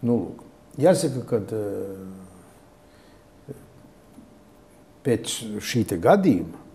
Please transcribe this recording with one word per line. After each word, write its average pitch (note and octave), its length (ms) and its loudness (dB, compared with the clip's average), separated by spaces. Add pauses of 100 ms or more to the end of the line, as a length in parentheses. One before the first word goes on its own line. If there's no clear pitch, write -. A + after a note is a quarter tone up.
Nu, A#2+ 120 2
lūk, F2 240 -4 (420)
jāsaka, C#3+ 480 4
kad, G#2 240 -2
eh, A2 40 -4 (3500)
pēc A#2 200 2 (320)
šī A#2 320 -2
te G2+ 80 -2
gadījuma C#3+ 640 4 (160)